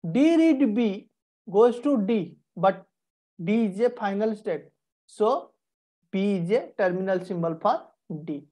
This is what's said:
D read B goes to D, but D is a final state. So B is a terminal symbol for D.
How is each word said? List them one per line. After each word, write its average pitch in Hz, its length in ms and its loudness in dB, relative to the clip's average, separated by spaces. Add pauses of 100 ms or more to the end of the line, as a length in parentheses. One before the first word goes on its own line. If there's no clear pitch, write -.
(100)
D 302 260 4
read 285 380 4
B 214 340 -2 (420)
goes 233 300 4
to 277 220 0
D, 190 340 -2 (200)
but 185 280 0 (580)
D 214 240 0
is 190 140 -6
a 240 100 2
final 214 460 -4
state. 165 280 -8 (420)
So 240 440 -2 (600)
B 196 260 0
is 170 140 -4
a 269 180 0 (100)
terminal 185 460 -2
symbol 170 360 -4
for 269 220 0 (420)
D. 147 280 -10